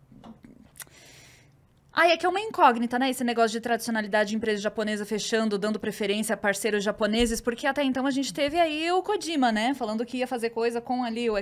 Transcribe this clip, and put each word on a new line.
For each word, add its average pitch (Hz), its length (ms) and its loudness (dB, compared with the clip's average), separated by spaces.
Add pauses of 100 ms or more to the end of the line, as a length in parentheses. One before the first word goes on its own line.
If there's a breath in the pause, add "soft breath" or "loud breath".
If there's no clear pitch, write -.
(1900 soft breath)
ai, 339 200 6
é 330 60 4
que 339 80 -4
é 370 40 4
uma 370 100 -2
incógnita, 254 600 4
né? 262 100 2
Esse 254 140 -2
negócio 233 280 2
de 226 80 -4
tradicionalidade 220 680 0
de 220 60 -2
empresa 214 260 -2
japonesa 208 440 -2
fechando, 220 520 0
dando 214 220 -2
preferência 208 560 -2
a - 20 -14
parceiros 208 460 0
japoneses, 220 580 0
porque 240 240 -4
até 277 180 0
então 262 220 0
a 277 60 2
gente 254 220 -2
teve 294 260 0
aí 320 320 0
o 370 100 4
Kojima, 320 500 0
né? 220 220 0
Falando 226 320 -4
que 254 120 -8
ia 247 100 -2
fazer 233 240 -4
coisa 233 280 -2
com 247 240 -4
ali 233 260 -2
o 214 120 0